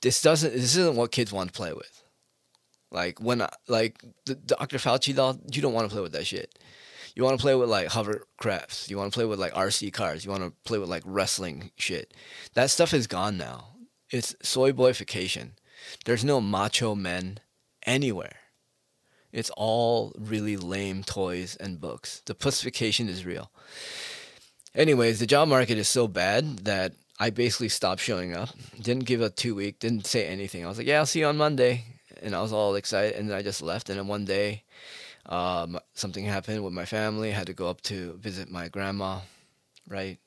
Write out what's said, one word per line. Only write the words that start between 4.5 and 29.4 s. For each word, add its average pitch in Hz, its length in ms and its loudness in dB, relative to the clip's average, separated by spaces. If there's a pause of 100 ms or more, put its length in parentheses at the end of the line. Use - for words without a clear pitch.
Fauci 135 380 2
doll, 131 240 4 (120)
you 147 100 -2
don't 139 120 2
wanna 110 160 2
play 104 120 -4
with 85 100 -6
that 76 160 -4
shit. - 320 -8 (560)
You 117 80 0
wanna 131 140 4
play 135 180 6
with, 123 140 4
like, 95 200 2
hovercrafts. 104 1000 -4
You 98 80 -4
wanna 101 140 -2
play 117 140 2
with, 107 140 0
like, 92 160 -2
R 95 160 2
C 101 200 -2
cars. 82 340 -2
You 95 60 -6
wanna 92 200 -4 (140)
play 113 120 0
with, 95 120 -2
like, 82 160 -4
wrestling 95 720 -2
shit. - 360 -4 (400)
That 131 180 4
stuff 170 220 4
is 123 140 4
gone 98 300 -2
now. 65 380 -10 (340)
It's - 320 -4
soy 131 320 4
boyification. 107 760 2 (540)
There's 117 200 2
no 143 160 4
macho 104 540 0
men 92 440 -4 (460)
anywhere. 123 500 0 (960)
It's - 200 -4
all 113 680 2
really 107 400 -2
lame 95 460 -4
toys 90 540 -4
and 92 220 -8
books. - 460 -10
The - 100 -8
pussification 117 720 0
is 90 180 -6
real. - 240 -8 (1200)
Anyways, 120 460 6
the 117 60 2
job 143 240 6
market 123 280 4
is 104 120 0
so 120 180 4
bad 101 520 2
that 95 340 0 (260)
I 110 100 2
basically 113 400 0
stopped 95 320 0
showing 90 320 -2
up. 92 160 -4 (320)
Didn't 123 240 0
give 120 160 2
a 110 80 4
two 113 260 -4